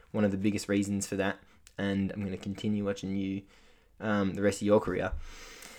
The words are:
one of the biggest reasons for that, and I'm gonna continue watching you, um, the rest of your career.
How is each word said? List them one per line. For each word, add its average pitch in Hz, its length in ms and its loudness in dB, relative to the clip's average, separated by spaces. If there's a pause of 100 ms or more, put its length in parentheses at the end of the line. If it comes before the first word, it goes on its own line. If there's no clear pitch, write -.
(100)
one 110 140 2
of 98 80 4
the 98 40 0
biggest 101 320 0
reasons 101 380 2
for - 80 -6
that, 98 240 0 (400)
and 98 320 0
I'm 101 140 -6
gonna 95 120 -4
continue 104 480 -2
watching 98 300 -4
you, 98 280 -2 (580)
um, 101 340 2
the 92 80 -2
rest 101 180 2
of 104 60 -2
your 104 140 8
career. 92 320 0 (680)